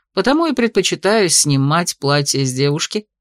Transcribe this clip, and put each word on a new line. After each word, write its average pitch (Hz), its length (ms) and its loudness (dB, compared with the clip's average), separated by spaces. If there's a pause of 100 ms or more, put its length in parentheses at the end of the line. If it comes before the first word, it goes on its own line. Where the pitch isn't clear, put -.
(140)
Потому 311 340 0
и 311 60 -2
предпочитаю 208 760 0
снимать 147 720 0
платье 143 460 0
с 127 80 -4
девушки 143 520 -2 (160)